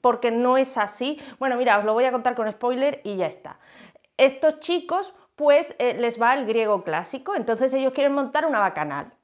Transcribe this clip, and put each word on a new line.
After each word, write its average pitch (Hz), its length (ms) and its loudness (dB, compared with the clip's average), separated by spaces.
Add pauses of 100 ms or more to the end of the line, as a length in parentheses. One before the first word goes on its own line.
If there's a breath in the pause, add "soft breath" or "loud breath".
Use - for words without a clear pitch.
porque 240 300 2
no 247 260 2
es 262 220 0
así. 254 420 -4 (160 loud breath)
Bueno, 262 180 -2
mira, 240 220 4
os 208 80 0
lo 214 80 2
voy 240 120 2
a 262 60 2
contar 247 220 -2
con 220 180 -4
spoiler 254 520 -2
y 202 140 -6
ya 175 100 -2
está. - 320 -14 (580 loud breath)
Estos 311 440 2
chicos, 359 520 -4 (220 soft breath)
pues, 294 420 2
eh, 247 160 0
les 233 260 -4
va 233 140 4
el 269 140 -2
griego 214 360 0
clásico, 180 520 -6
entonces 233 400 0
ellos 262 180 0
quieren 277 200 2
montar 285 340 -2
una 247 140 0
bacanal. 151 520 -2 (100)